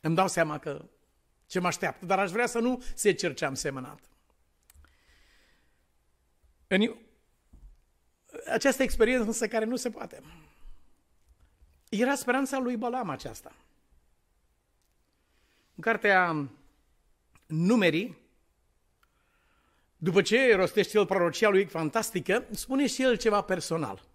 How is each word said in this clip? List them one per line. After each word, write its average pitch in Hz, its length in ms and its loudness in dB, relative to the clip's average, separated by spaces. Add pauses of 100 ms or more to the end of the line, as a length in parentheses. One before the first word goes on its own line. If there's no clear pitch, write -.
Îmi 160 140 0
dau 185 120 4
seama 160 300 0
că 143 280 -10 (600)
ce - 140 -6
mă 180 80 -2
așteaptă, 175 380 -4
dar 185 140 2
aș 190 120 0
vrea 233 140 0
să 247 140 -2
nu 247 240 -2 (120)
secer 180 380 0
ce 156 120 -6
am 135 80 -4
semănat. 131 560 -8 (2500)
În... 208 280 2 (1600)
Această 269 320 2
experiență 240 420 2
însă 226 220 -2
care 220 180 -2
nu 240 100 -4
se 247 140 -6
poate. - 320 -14 (1700)
Era 247 260 2
speranța 269 440 -2
lui 247 180 -2
Balaam 240 320 -4
aceasta. - 460 -12 (2250)
În 165 60 -16
cartea 185 680 2 (960)
Numerii, 180 720 2 (1800)
după 175 200 2
ce 233 340 4
rostește 190 420 2
el 202 80 4
prorocia 190 440 2
lui 196 160 4
fantastică, 180 840 -2
spune 262 360 -2
și - 140 -4
el 254 160 4
ceva 208 240 0
personal. 151 720 -6